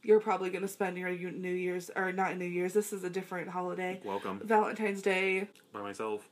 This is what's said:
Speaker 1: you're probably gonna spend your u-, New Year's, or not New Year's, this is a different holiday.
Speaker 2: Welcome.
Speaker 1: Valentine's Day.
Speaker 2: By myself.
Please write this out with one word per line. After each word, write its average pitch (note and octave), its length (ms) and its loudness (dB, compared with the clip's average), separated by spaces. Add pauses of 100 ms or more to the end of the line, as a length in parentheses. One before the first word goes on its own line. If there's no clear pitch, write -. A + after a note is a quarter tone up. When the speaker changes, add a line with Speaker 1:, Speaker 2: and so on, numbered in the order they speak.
Speaker 1:
you're G#3+ 180 8
probably F#3 280 0
gonna F#3 180 -4
spend F#3 300 -2
your F3+ 120 -4
u-, F3+ 220 -4
New F3+ 220 -4
Year's, F3+ 420 -4
or F#3 160 0
not F#3 260 0
New F3+ 80 -4
Year's, F3+ 280 -2
this G#3 180 2
is G3 120 -6
a F#3 60 -2
different F#3 400 -4
holiday. F3+ 540 -4
Speaker 2:
Welcome. G3 400 -4
Speaker 1:
Valentine's G#3+ 600 2
Day. F#3+ 440 2 (260)
Speaker 2:
By G#2 80 -8
myself. G#2+ 500 -4